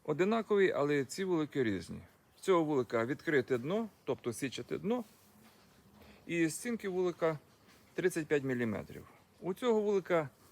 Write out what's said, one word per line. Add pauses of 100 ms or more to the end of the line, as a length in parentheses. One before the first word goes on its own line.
одинаковий,
але
ці
вулики
різні. (360)
В
цього
вулика
відкрите
дно, (160)
тобто
січате
дно, (1200)
і
з
стінки
вулика (560)
тридцять
п'ять
міліметрів. (320)
У
цього
вулика (240)